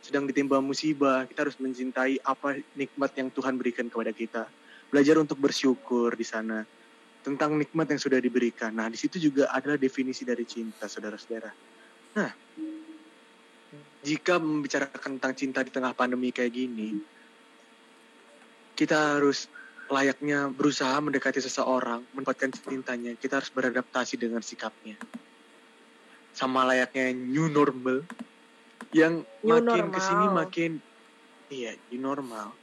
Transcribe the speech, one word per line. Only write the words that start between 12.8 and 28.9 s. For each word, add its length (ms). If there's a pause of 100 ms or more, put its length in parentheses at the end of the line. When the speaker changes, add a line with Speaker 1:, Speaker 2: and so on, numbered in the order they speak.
Speaker 1:
jika 400
membicarakan 800
tentang 160
cinta 240
di 80
tengah 240
pandemi 400
kayak 240
gini, 480 (1700)
kita 440
harus 340 (360)
layaknya 640
berusaha 480
mendekati 420
seseorang, 720
mendapatkan 420
cintanya, 600
kita 260
harus 100
beradaptasi 680
dengan 240
sikapnya. 560 (1400)
Sama 340
layaknya 460
new 380
normal, 560 (880)